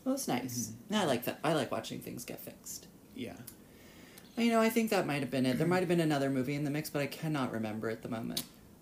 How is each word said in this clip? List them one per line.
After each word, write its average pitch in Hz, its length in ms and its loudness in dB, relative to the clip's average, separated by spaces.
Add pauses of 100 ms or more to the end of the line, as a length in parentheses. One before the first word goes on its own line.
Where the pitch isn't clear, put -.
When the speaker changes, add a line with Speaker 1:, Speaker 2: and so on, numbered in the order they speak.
Speaker 1:
it - 20 2
was 262 200 0
nice. 123 400 -2
Speaker 2:
Mm-hmm. - 260 -6
Speaker 1:
And 208 80 2
I - 40 4
like 120 180 2
that. - 180 -6
I 151 120 2
like 131 180 0
watching 117 260 -4
things - 260 -10
get - 160 -10
fixed. - 460 -14 (300)
Speaker 2:
Yeah. 98 180 -8 (1000)
Speaker 1:
You 233 140 4
know, 226 100 6
I 226 80 6
think 226 220 2
that 190 160 2
might 143 140 0
have 131 120 -2
been 131 140 4
it. 127 120 4
There 160 80 4
Speaker 2:
<clears throat> 180 80 4
Speaker 1:
might 185 60 4
have 175 80 2
been 170 120 4
another 143 300 4
movie 135 240 0
in 143 100 -2
the 139 60 0
mix, 151 200 -2
but 147 120 0
I 139 40 0
cannot 147 460 -2
remember 110 380 -2
at 117 120 -6
the 120 60 -8
moment. 117 360 -4 (380)